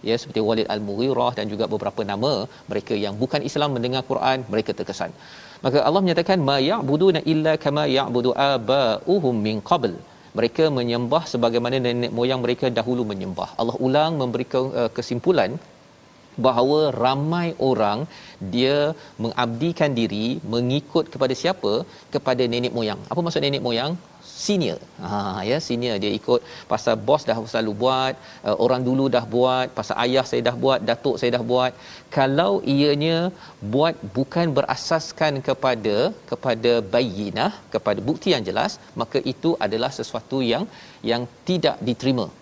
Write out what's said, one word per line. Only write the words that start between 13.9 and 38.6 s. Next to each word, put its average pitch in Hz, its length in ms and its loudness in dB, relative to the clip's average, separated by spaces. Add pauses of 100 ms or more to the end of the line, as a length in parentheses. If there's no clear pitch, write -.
memberi 120 300 -2
ke-, 131 200 -2 (100)
eh, 113 160 0
kesimpulan 120 580 0 (920)
bahawa 131 340 4 (240)
ramai 156 440 0 (220)
orang 107 340 2 (520)
dia 131 200 4 (480)
mengabdikan 123 760 0
diri, 107 280 0 (280)
mengikut 139 500 0 (100)
kepada 127 260 0
siapa? 165 300 0 (440)
Kepada 131 360 0
nenek 120 260 -2
moyang. 107 220 -2 (100)
Apa 175 140 -2
maksud 165 240 0
nenek 139 220 -2
moyang? 131 240 -2 (520)
Senior. 165 320 0 (240)
Ha, 92 60 -8 (400)
ya, 131 80 2 (100)
senior. 120 360 -2
Dia 104 160 0
ikut 123 220 0 (300)
pasal 113 240 0 (120)
bos 143 220 4
dah 110 60 2 (180)
selalu 113 280 -2
buat, 131 340 2 (320)
uh, 104 80 2 (100)
orang 127 240 2
dulu 135 160 2 (100)
dah 120 80 4 (100)
buat, 127 340 2 (120)
pasal - 260 -4
ayah 127 260 2
saya 120 180 0
dah 120 60 0 (100)
buat, 131 140 4 (120)
datuk 120 300 0
saya 123 160 2
dah 120 140 0
buat. 127 220 2 (460)
Kalau 156 340 4 (220)
ianya 147 440 2 (560)
buat 160 240 2 (200)
bukan 156 400 0
berasaskan 151 880 -2
kepada, 113 480 0 (340)
kepada 120 420 0 (220)
bayyinah, 107 560 0 (240)
kepada 107 240 0 (100)
bukti 180 280 -2
yang 107 140 -2
jelas, 127 280 -2 (240)